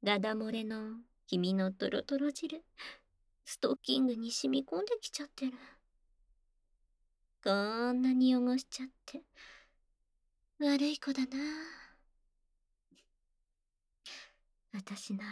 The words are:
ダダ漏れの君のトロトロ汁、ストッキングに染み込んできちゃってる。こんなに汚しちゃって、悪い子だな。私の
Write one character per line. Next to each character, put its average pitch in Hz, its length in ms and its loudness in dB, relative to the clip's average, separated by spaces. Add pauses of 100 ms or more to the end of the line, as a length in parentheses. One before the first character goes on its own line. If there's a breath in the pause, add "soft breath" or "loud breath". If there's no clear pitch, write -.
ダ 202 160 4
ダ 214 160 0
漏 220 160 -2
れ 226 120 -2
の 220 360 -6 (280)
君 185 280 2
の 190 180 4
ト 196 160 -2
ロ - 140 0
ト 277 160 -2
ロ 285 120 2
汁、 320 320 -6 (840 loud breath)
ス - 140 -10
ト 262 160 2
ッ - 60 -6
キ 262 160 2
ン 262 100 4
グ 240 60 0
に 226 160 -4
染 262 200 0
み 269 200 0
込 349 120 -2
ん - 20 -2
で 440 160 -2
き - 80 -8
ち - 140 -8
ゃ - 20 -12
っ 285 100 -16
て 262 120 -4
る。 254 60 -4 (1900)
こ 214 500 2
ん 254 100 2
な 262 100 6
に 254 240 6
汚 247 220 4
し - 80 -8
ち - 160 -12
ゃ - 20 -6
っ 262 40 -8 (180)
て、 285 160 -12 (1400 loud breath)
悪 285 260 4
い 294 120 -2
子 269 160 -4
だ 269 80 0
な。 262 60 0 (3500 loud breath)
私 202 400 -8
の 196 60 -4 (100)